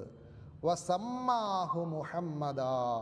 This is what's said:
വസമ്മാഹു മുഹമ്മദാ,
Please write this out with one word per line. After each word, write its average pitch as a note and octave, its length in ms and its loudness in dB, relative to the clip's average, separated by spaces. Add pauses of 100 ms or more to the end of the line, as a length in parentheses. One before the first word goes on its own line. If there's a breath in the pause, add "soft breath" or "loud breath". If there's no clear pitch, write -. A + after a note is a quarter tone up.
(640 loud breath)
വസമ്മാഹു G3 1160 2 (140)
മുഹമ്മദാ, D3 800 0 (260)